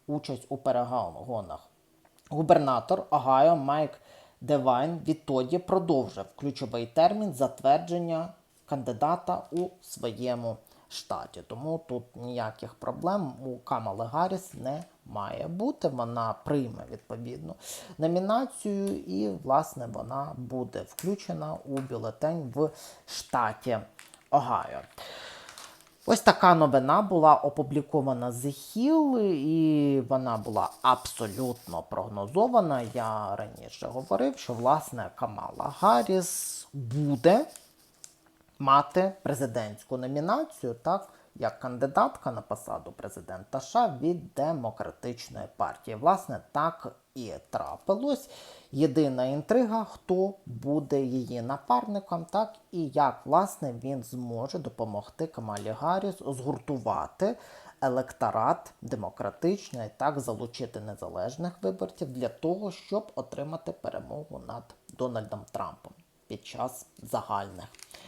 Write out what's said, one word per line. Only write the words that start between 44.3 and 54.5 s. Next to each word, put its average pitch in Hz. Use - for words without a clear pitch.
Демократичної 117
партії. 107
Власне, 156
так 151
і 110
трапилось. 202
Єдина 135
інтрига, 214
хто 190
буде 139
її 123
напарником, 196
так, 220
і 170
як, 135
власне, 156
він 131
зможе 123